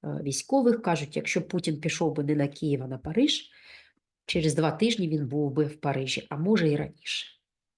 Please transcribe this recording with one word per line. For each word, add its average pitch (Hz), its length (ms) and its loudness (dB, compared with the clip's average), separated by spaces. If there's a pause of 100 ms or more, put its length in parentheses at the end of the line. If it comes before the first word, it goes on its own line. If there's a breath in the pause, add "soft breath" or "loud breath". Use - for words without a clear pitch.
е, 151 40 -8 (160)
військових 233 580 2
кажуть, 151 340 -2
якщо 170 320 -2
Путін 165 320 -2
пішов 156 360 0
би 151 80 -2
не 151 120 2
на 143 120 2
Київ, 143 360 -2
а 131 40 -8
на 131 100 -8
Париж, 214 520 0 (760 loud breath)
через 156 300 0
два 156 160 2
тижні 214 360 2
він 151 200 -2
був 143 240 -2
би 147 140 2
в 147 100 -8
Парижі, 135 540 -4
а 143 80 -6
може 170 320 4
і 147 60 2
раніше. - 520 -6 (500)